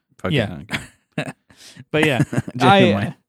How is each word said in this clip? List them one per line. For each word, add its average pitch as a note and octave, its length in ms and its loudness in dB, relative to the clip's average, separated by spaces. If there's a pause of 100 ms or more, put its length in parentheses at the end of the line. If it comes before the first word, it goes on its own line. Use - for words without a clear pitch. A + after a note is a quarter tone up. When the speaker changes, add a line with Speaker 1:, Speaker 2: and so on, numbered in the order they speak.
(180)
Speaker 1:
Fuck - 140 -6
it, D#3 40 -2
Speaker 2:
Yeah. B2 100 0
Speaker 1:
I - 20 -8
don't E2 200 -14
care. - 200 -10 (300)
Speaker 2:
<laughs> - 180 -10 (560)
But D#3 140 2
yeah, C3+ 140 0 (200)
Speaker 1:
<laughs> - 180 -10
Genuinely. E3+ 580 4 (140)